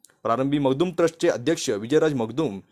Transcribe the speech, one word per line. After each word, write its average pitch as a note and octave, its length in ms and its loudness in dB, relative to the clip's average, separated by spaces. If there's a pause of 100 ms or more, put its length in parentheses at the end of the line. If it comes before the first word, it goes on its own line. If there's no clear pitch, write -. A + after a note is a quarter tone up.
(220)
प्रारंभी C3+ 360 0
मगदूम C#3+ 320 2
ट्रस्टचे E3 380 0
अध्यक्ष C3+ 420 -2
विजयराज C#3+ 440 0
मगदूम A#2 400 -2 (180)